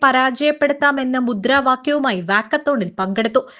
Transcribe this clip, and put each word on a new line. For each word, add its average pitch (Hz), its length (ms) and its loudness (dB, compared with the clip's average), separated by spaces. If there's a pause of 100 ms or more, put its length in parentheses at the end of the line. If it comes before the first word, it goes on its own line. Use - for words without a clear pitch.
പരാജയപ്പെടുത്താം 285 960 2
എന്ന 254 180 -2
മുദ്രാവാക്യവുമായി 262 1040 0
വാക്കത്തോണിൽ 214 760 -2
പങ്കെടുത്തു. 214 400 -2 (220)